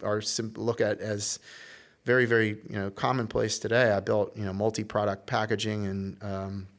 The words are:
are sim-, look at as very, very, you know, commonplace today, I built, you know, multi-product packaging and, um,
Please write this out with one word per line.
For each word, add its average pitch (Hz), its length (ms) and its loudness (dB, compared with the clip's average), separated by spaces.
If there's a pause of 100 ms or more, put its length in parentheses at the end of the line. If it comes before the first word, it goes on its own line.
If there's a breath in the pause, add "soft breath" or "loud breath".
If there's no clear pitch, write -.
are 104 180 0
sim-, 110 360 -4
look 113 240 -2
at 107 200 2
as 101 380 -4 (680 loud breath)
very, 123 220 4
very, 110 300 4 (120)
you 107 80 -10
know, 98 140 -2
commonplace 113 680 0
today, 113 320 4
I 98 80 4
built, 104 360 0
you 107 80 -4
know, 95 80 -2
multi-product 104 760 0
packaging 107 600 0
and, 98 380 -6
um, 98 420 -6 (120)